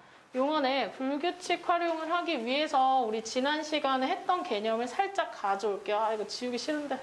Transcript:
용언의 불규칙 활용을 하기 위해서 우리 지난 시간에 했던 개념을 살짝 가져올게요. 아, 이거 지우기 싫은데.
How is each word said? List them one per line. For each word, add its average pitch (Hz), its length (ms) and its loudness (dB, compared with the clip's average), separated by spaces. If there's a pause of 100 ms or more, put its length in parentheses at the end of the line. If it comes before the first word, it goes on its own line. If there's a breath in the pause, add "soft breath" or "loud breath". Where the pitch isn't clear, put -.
(340 loud breath)
용언의 269 600 2
불규칙 339 720 -2
활용을 339 460 2
하기 330 320 0
위해서 262 560 4
우리 220 220 -2
지난 285 400 0
시간에 269 440 2
했던 359 360 0
개념을 220 440 0
살짝 381 460 -2
가져올게요. 202 640 0
아, 220 160 2
이거 208 120 -2
지우기 247 320 -4
싫은데. 285 460 -4